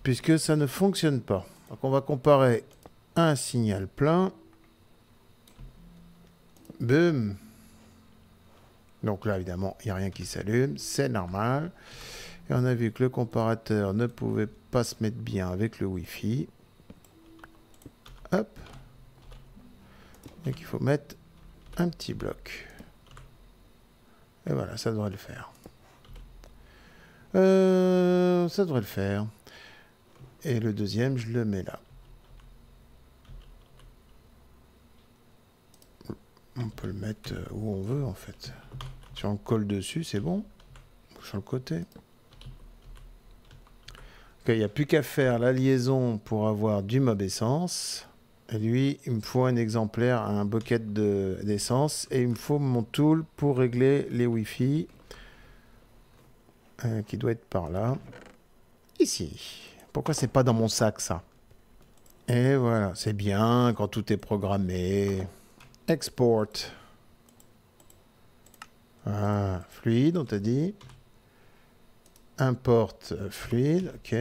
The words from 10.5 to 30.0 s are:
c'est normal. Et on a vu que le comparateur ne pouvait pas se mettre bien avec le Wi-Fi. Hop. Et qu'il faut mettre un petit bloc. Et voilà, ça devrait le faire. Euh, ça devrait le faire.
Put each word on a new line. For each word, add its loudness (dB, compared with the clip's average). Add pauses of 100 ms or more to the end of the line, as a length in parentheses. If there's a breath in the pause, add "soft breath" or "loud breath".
c'est -2
normal. -2 (800 loud breath)
Et 0
on 2
a 2
vu 0
que -2
le 2
comparateur 0
ne 0
pouvait -4
pas -2
se -6
mettre -2
bien -4
avec -4
le -2
Wi-Fi. -6 (1800)
Hop. 0 (2000 loud breath)
Et -4
qu'il -10
faut -8
mettre -2 (600)
un 2
petit -8
bloc. -10 (1800 loud breath)
Et 0
voilà, -4
ça -2
devrait -2
le -10
faire. -16 (1800 loud breath)
Euh, 6
ça 2
devrait 2
le -4
faire. -2 (1160 loud breath)